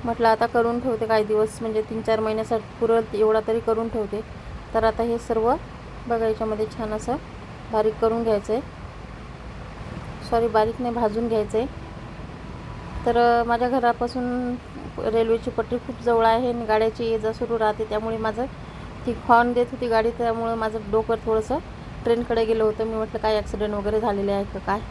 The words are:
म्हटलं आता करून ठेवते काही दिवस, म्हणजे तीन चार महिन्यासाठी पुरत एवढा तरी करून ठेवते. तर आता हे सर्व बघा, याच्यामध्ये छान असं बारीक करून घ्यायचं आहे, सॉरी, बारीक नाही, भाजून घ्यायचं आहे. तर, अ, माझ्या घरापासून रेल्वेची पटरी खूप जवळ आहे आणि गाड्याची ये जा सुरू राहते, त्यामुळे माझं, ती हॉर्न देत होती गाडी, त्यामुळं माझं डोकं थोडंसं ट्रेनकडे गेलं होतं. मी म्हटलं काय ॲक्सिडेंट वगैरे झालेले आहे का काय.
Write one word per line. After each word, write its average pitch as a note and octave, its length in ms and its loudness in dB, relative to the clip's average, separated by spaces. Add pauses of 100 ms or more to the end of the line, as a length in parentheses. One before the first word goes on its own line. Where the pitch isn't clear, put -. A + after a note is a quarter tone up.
म्हटलं A#3 240 2
आता A3 180 6
करून A#3 340 2
ठेवते A#3 260 0
काही A3 180 4
दिवस, G#3+ 380 2
म्हणजे A3 200 0
तीन A3 200 -4
चार A3 180 2
महिन्यासाठी G#3+ 440 0 (160)
पुरत A3+ 360 2
एवढा A3 320 6
तरी A3+ 120 2
करून A3+ 300 0
ठेवते. G#3 320 -4 (520)
तर A3+ 100 2
आता A3+ 200 2
हे A#3 140 0
सर्व A#3 380 2 (520)
बघा, A#3 200 0
याच्यामध्ये A3 380 -2 (120)
छान G#3+ 160 -4
असं G#3+ 220 -2 (560)
बारीक G#3+ 300 4
करून A3+ 220 4
घ्यायचं G#3+ 300 2
आहे, B3 80 0 (1700)
सॉरी, A#3 180 4
बारीक A3 340 2
नाही, A#3+ 120 -2
भाजून A3+ 340 0
घ्यायचं G#3+ 300 0
आहे. B3+ 100 0 (1400)
तर, A#3 120 4
अ, A#3+ 260 6
माझ्या A#3 260 2
घरापासून B3 880 0 (440)
रेल्वेची A3+ 500 2
पटरी A#3+ 280 -2
खूप A#3+ 240 -8
जवळ A3+ 240 4
आहे A#3 280 4
आणि A#3 120 -4
गाड्याची A3 400 2
ये A3+ 140 0
जा A3 140 -2
सुरू A#3 260 -2
राहते, A3 240 2
त्यामुळे G#3+ 340 -2
माझं, A3 280 -2 (600)
ती B3 80 -2 (120)
हॉर्न A#3+ 280 6
देत A#3+ 180 4
होती B3 160 -4
गाडी, A3+ 240 4
त्यामुळं A3+ 440 0
माझं A3 240 -2 (120)
डोकं A3 240 2 (100)
थोडंसं A3 320 2 (460)
ट्रेनकडे A#3 420 2
गेलं A3 180 2
होतं. G#3+ 200 2
मी A3+ 120 -2
म्हटलं A3 240 -4
काय G#3+ 180 2
ॲक्सिडेंट G#3 360 -2
वगैरे G#3 260 0
झालेले G3+ 320 0
आहे G3 120 2
का G3 160 -6
काय. G3 200 -2 (100)